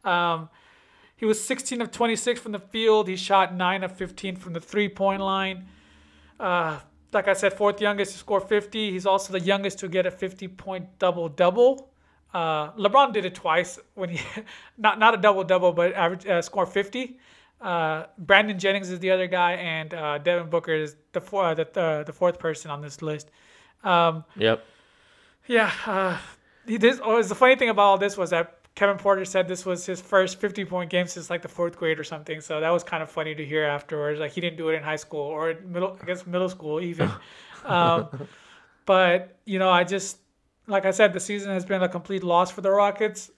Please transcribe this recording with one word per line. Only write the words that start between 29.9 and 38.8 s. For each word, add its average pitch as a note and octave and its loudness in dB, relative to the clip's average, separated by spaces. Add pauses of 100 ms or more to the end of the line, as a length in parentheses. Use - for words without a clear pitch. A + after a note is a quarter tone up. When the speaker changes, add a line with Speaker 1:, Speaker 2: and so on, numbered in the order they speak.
Speaker 1:
first F#3 2
fifty-point F#3 -6
game F3+ 0
since, E3+ -14
like, F3 -4
the E3 -14
fourth E3+ -4
grade D#3+ -2
or D3+ -8
something. D#3 -10
So D3+ -6
that D#3+ 0
was E3+ 2
kind E3 -6
of D#3 -10
funny D#3 -6
to D3+ -10
hear D3+ -2
afterwards. D3 -4
Like, D3+ -6
he - -6
didn't E3 -6
do D#3+ -4
it D#3+ 0
in D3+ -6
high D#3 -4
school D3+ -10
or D#3 -4
in F3+ -10
middle, F#3 -4
I - -14
guess F3+ -6
middle F3+ -2
school D#3 -6
even. E3+ -2 (260)
Speaker 2:
<laughs> - -20
Speaker 1:
Um, E3+ 2 (800)